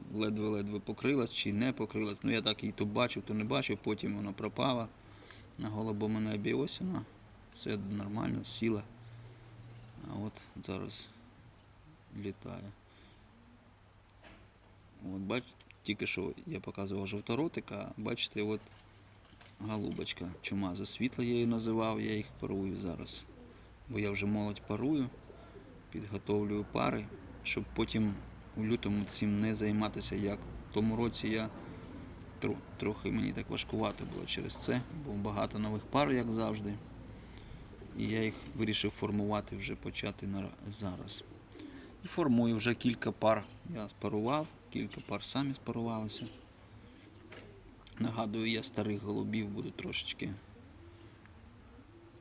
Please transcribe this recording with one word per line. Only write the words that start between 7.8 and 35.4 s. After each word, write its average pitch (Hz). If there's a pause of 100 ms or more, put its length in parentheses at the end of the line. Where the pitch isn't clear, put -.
сіла. 110 (1300)
А 110
от 104 (300)
зараз 98 (1120)
літає. 98 (2500)
От, 95
бач-, 113 (280)
тільки 104
що 92 (140)
я 160
показував 98
жовторотика, 104
бачите, 110
от 107 (1000)
голубочка 101 (140)
чумаза 98
світла, -
я 120
її 120
називав, 113
я 107
їх 107 (140)
парую 98
зараз. - (640)
Бо 110
я 104
вже 98
молодь 104
парую, 127 (840)
підготовлюю 104
пари, 113 (360)
щоб - (100)
потім... 110 (420)
у 110
лютому 104
цим 104
не 110
займатися, 107
як 101
в -
тому 110
році 113
я 110 (920)
тро-, - (200)
трохи 104
мені 104
так 101
важкувато 107 (100)
було 92
через -
це, 123 (240)
бо 110
багато 104